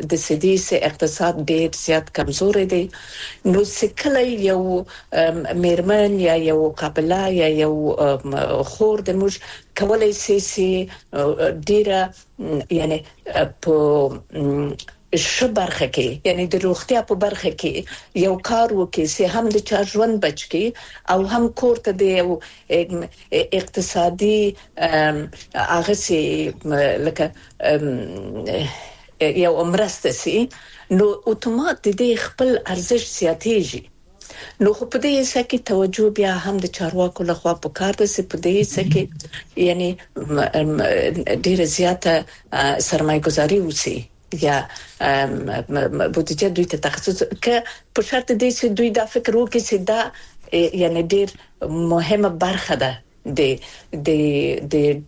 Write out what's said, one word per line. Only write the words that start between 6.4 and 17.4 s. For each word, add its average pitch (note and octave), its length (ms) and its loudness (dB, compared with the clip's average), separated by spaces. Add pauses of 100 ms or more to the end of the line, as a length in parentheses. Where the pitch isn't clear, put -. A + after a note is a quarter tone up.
قابله E3 520 0
یا F3+ 180 2
یو، D3+ 520 2
ام، C#3 640 0
خور G#3+ 360 0
د G3 120 -4
موږ G3 220 0 (480)
کولای G#3+ 320 2
سي G3+ 280 0
چې، F#3 500 -2 (240)
ا، D#3 360 0
ډېره، G3 500 2 (380)
م، D#3 200 -4 (120)
یعنی، D#3 340 0 (220)
ا، - 180 0
په، - 300 0 (600)
م، C#3+ 340 0 (480)
ښه - 300 0
برخه F#3 400 0
کې، B2+ 380 -2
یعنی F3+ 220 0
د F3 100 -2
روغتیا F#3 460 0
په G#3+ 120 -2
برخه G3 360 -2